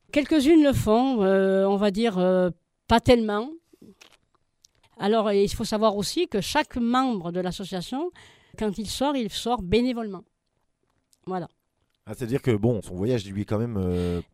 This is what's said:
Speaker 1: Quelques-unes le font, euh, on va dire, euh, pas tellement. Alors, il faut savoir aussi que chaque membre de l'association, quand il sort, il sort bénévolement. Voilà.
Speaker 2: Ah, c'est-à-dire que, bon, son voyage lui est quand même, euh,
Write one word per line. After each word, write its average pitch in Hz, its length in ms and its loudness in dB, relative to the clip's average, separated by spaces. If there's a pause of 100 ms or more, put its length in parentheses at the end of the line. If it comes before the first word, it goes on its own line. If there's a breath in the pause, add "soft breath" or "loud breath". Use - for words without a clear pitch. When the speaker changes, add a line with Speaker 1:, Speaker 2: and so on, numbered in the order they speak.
(120)
Speaker 1:
Quelques-unes 302 520 4
le 277 100 4
font, 233 500 2
euh, 190 420 4
on 202 100 2
va 208 140 2
dire, 208 280 -2
euh, 185 320 2 (380)
pas 233 120 4
tellement. 226 500 2 (1500)
Alors, 214 320 0
il 202 220 2
faut 233 120 -6
savoir 214 320 0
aussi 311 300 -4
que 202 120 -4
chaque - 380 -2
membre 233 540 -2
de 180 80 -4
l'association, 185 720 -6 (460 loud breath)
quand 214 200 -4
il 208 100 -8
sort, 277 300 -2
il 220 140 -4
sort 226 300 -4
bénévolement. 220 600 -2 (1040)
Voilà. 180 240 -6 (560)
Speaker 2:
Ah, 110 120 -12
c'est-à-dire 127 240 -2
que, 131 100 0
bon, 107 300 0
son 90 140 -12
voyage 101 320 -2
lui 98 140 -6
est 101 40 -4
quand 107 140 -2
même, 117 180 -4
euh, 90 440 -2 (120)